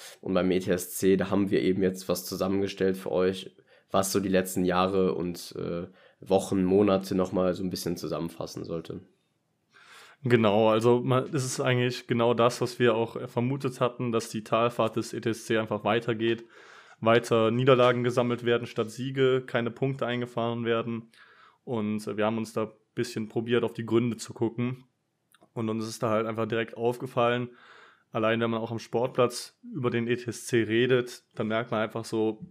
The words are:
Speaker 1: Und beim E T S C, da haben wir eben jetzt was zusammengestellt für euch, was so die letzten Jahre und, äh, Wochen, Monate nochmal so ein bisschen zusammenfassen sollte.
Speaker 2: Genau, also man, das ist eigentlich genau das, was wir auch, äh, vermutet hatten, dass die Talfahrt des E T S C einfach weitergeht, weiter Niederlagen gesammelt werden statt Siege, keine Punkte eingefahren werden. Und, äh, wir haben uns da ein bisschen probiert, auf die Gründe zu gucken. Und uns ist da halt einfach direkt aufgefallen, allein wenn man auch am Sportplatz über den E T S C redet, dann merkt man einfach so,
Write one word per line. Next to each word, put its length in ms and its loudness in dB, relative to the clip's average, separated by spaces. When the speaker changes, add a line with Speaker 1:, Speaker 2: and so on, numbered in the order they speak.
Speaker 1:
Und 140 -2
beim 160 4
E 80 4
T 120 -2
S 260 -2
C, 200 4
da 140 0
haben 200 2
wir 120 2
eben 200 2
jetzt 260 -2
was 160 -4
zusammengestellt 720 -2
für 160 -8
euch, 420 -2
was 220 0
so 60 2
die 100 -2
letzten 360 0
Jahre 500 2
und, 420 -8
äh, 300 -6
Wochen, 440 2
Monate 500 2
nochmal 400 0
so 80 -8
ein 80 -4
bisschen 260 -4
zusammenfassen 680 -8
sollte. 360 -8
Speaker 2:
Genau, 480 6
also 300 4
man, 300 0
das 140 -4
ist 160 -6
eigentlich 460 0
genau 280 4
das, 260 2
was 180 -4
wir 160 4
auch, 220 -2
äh, 120 -10
vermutet 520 -2
hatten, 300 -2
dass 200 -2
die 120 -6
Talfahrt 540 0
des 160 -4
E 80 -6
T 100 -2
S 140 -6
C 140 0
einfach 260 -4
weitergeht, 600 0
weiter 500 4
Niederlagen 520 6
gesammelt 420 0
werden 220 2
statt 240 -4
Siege, 560 0
keine 240 -2
Punkte 360 -2
eingefahren 580 -2
werden. 460 -2
Und, 420 -4
äh, 100 -6
wir 80 0
haben 140 0
uns 160 -6
da 100 -2
ein 60 -8
bisschen 340 -6
probiert, 360 0
auf 100 -2
die 120 -8
Gründe 300 2
zu 160 -14
gucken. 520 -4
Und 160 -4
uns 180 -4
ist 160 -10
da 60 0
halt 180 0
einfach 200 -4
direkt 300 -4
aufgefallen, 720 0
allein 280 0
wenn 100 0
man 100 -2
auch 120 -6
am 80 -6
Sportplatz 760 -2
über 160 -2
den 200 -2
E 80 0
T 100 -8
S 200 -8
C 180 2
redet, 580 0
dann 140 -4
merkt 220 -2
man 100 0
einfach 240 -4
so, 360 -2